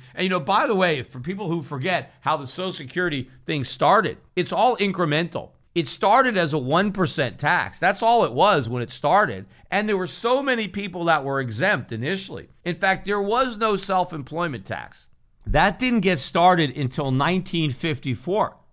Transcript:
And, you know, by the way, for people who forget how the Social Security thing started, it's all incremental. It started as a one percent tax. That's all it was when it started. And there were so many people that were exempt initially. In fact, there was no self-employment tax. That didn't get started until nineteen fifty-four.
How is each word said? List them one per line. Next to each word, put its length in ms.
And, 100
you 60
know, 80
by 280
the 80
way, 280
for 160
people 300
who 140
forget 580
how 160
the 100
Social 240
Security 600
thing 180
started, 540
it's 160
all 240
incremental. 760
It 140
started 480
as 160
a 60
one 340
percent 460
tax. 420
That's 220
all 220
it 80
was 360
when 140
it 80
started. 560
And 180
there 80
were 100
so 360
many 260
people 360
that 200
were 160
exempt 500
initially. 580
In 120
fact, 300
there 160
was 340
no 200
self-employment 920
tax. 420
That 320
didn't 220
get 200
started 560
until 340
nineteen 600
fifty-four. 840